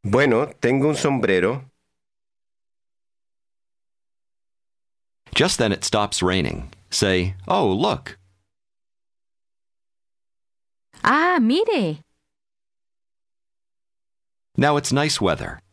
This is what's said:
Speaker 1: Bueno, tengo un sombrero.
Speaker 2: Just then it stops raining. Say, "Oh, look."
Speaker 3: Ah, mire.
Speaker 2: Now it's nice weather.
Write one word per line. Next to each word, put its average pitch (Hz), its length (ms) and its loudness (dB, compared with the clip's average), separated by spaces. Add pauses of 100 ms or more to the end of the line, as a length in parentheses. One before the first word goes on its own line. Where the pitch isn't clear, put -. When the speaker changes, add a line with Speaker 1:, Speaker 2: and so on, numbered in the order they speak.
Speaker 1:
Bueno, 117 440 2 (120)
tengo 135 300 2
un 147 60 -2
sombrero. 117 680 0 (3750)
Speaker 2:
Just 165 240 0
then 110 140 0
it - 140 -4
stops 104 360 -2
raining. 87 520 -2 (160)
Say, 95 460 0 (120)
"Oh, 180 240 0
look." 143 460 -4 (2750)
Speaker 3:
Ah, 320 380 2
mire. 240 580 0 (2500)
Speaker 2:
Now 147 220 2
it's - 160 -2
nice 143 260 0
weather. 76 400 -2 (140)